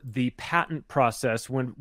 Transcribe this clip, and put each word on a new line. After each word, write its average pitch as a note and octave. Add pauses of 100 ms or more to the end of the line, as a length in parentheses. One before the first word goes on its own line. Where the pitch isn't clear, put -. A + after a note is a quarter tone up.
the B2
patent -
process A#2
when, B2+